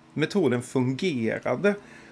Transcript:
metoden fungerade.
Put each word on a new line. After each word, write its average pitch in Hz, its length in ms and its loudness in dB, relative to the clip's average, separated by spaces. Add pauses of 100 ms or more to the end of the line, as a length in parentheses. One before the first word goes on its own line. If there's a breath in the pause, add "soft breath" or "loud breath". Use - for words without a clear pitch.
(140 soft breath)
metoden 143 480 0
fungerade. 127 1120 0 (380 loud breath)